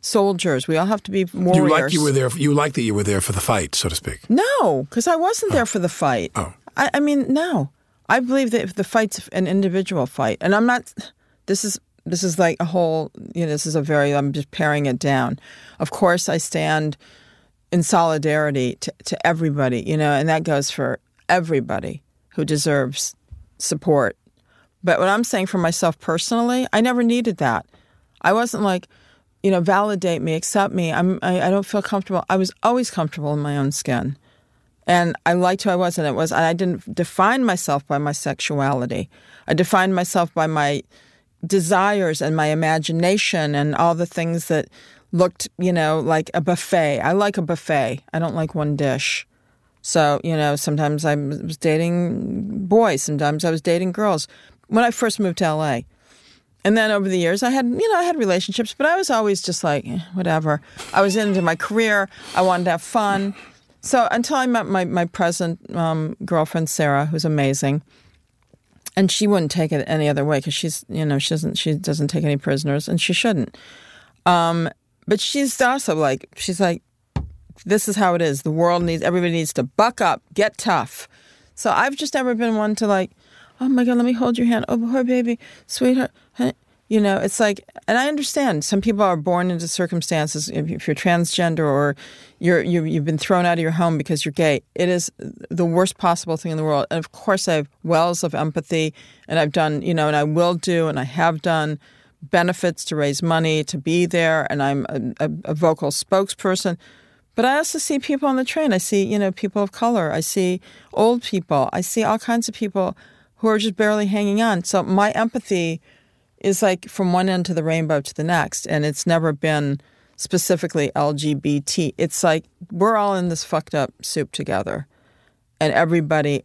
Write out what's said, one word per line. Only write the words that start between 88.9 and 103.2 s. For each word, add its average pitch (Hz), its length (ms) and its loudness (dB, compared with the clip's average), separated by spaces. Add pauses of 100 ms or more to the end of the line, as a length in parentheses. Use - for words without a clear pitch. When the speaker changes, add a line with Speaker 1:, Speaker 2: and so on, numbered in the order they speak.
Speaker 1:
are 185 140 4
born 175 340 0
into 170 160 -4
circumstances, 160 840 -2
if, 156 200 -4
if 160 180 -6
you're 151 80 0
transgender 170 640 0
or 143 360 2 (440)
you're, 170 220 4
you, 170 220 0
you've 156 220 -2
been 160 120 -2
thrown 180 280 2
out 175 80 2
of 170 80 0
your 160 100 0
home 165 260 0
because 147 280 -4
you're 147 80 -6
gay. 151 280 2 (140)
It 180 140 0
is 175 280 0
the - 460 -6
worst 175 340 2
possible 170 380 0
thing 160 160 -8
in 156 60 -4
the 156 80 -2
world. 147 260 0
And 165 80 -2
of - 140 -10
course, - 340 -2
I 180 60 2
have 151 160 0 (140)
wells 170 420 2
of 156 100 -4
empathy, 156 580 -2 (360)
and 160 100 0
I've 151 140 0
done, 151 300 0
you 180 100 0
know, 151 140 2
and 151 100 2
I 147 80 2
will 170 300 2
do, 165 340 0
and 147 100 -4
I 127 60 -4
have 160 360 0
done 151 380 0 (440)
benefits 175 600 0
to 160 120 -4
raise 143 260 0